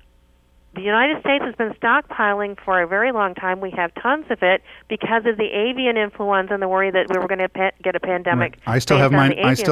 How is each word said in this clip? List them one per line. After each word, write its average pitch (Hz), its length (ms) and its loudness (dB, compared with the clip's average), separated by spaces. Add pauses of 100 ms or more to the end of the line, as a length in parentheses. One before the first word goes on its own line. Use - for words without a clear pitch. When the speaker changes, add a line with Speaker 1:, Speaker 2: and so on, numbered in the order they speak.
(760)
Speaker 1:
the 190 60 -10
United 233 400 0
States 277 240 0
has 247 80 -6
been 220 220 -4
stockpiling 208 920 -2
for 185 160 2
a 170 60 0
very 208 240 0
long 202 240 -2
time. 185 260 -4
We 190 100 -6
have 170 220 -4
tons 294 380 -2
of 226 100 -6
it 185 220 2 (260)
because 220 380 -2
of 220 100 0
the 214 80 0
avian 240 520 -2
influenza 202 580 -2
and 196 80 -2
the 190 40 0
worry 190 220 2
that 185 220 2
we 185 80 0
were 180 80 -2
gonna 185 200 -2
pa-, 190 240 -2 (120)
get 180 120 0
a 170 40 -2
pandemic 180 540 -2 (120)
Speaker 2:
Right. 117 100 0
I 131 40 2
still 143 180 2
Speaker 1:
based 135 60 4
Speaker 2:
have 135 100 4
Speaker 1:
on 143 40 4
Speaker 2:
mine, 135 120 4
Speaker 1:
the - 140 -2
Speaker 2:
I 131 100 4
still 131 180 -2